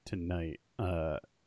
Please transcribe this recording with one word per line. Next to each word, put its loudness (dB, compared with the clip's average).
tonight, -2
uh, 2